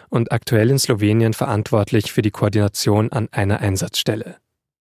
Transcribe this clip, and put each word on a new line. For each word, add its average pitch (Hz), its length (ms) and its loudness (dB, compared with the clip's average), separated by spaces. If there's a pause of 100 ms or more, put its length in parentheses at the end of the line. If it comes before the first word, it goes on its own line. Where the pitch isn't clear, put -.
und 117 220 -2
aktuell 117 400 2
in 139 80 2
Slowenien 110 540 2
verantwortlich 107 800 0
für 120 100 0
die 104 80 0
Koordination 104 800 0
an 117 220 -2
einer 101 260 0
Einsatzstelle. 101 800 -4 (440)